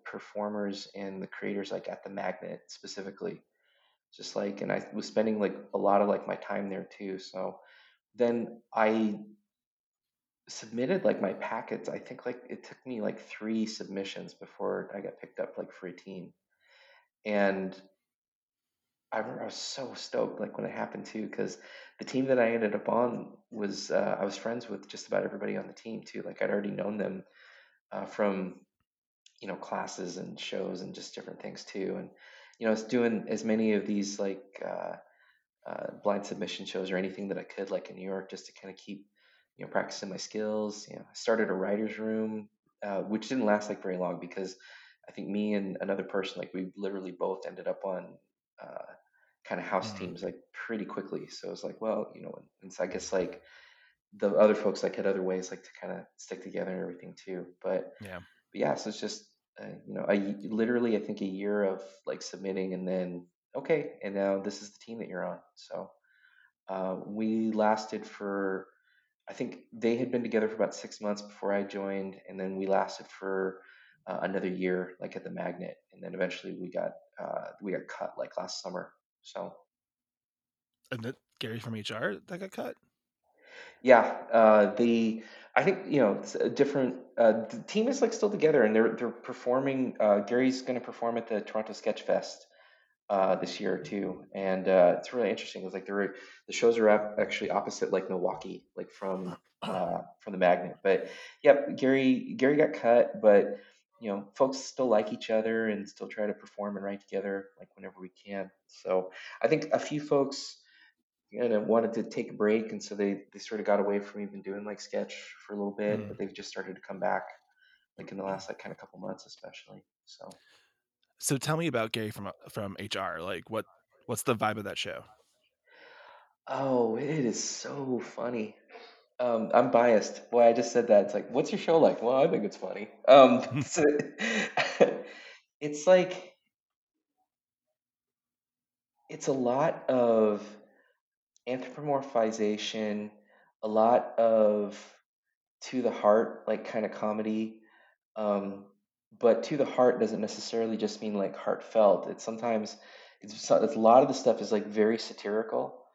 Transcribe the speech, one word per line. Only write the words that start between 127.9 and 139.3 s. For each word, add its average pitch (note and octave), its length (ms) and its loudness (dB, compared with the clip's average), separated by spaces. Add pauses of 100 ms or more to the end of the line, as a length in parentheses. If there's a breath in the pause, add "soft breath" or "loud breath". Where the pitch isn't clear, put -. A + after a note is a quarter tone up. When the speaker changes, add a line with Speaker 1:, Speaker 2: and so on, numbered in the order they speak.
Speaker 1:
funny. A#2 560 -6 (640 loud breath)
Um, A#2 360 2
I'm B2 160 8
biased. A#2 520 6 (100)
Well, A#2+ 140 10
I A#2 60 12
just A#2+ 200 2
said A#2 160 4
that. G2+ 180 10
It's - 80 -4
like, G2+ 160 -4
"What's D3 220 0
your G3+ 80 0
show E3 180 6
like?" A2+ 240 6
Well, B2 140 4
I D3 140 6
think B2+ 140 0
it's G2 120 -6
funny. G2 340 -8 (180)
Um, B2 420 12
<laughs> C#3 120 -2
Speaker 2:
<laughs> - 0 -
Speaker 1:
so, D3+ 220 2
<laughs> - 1800 0
it's D3 260 -6
like, - 500 4 (2750)
it's - 200 -8
a D3+ 40 4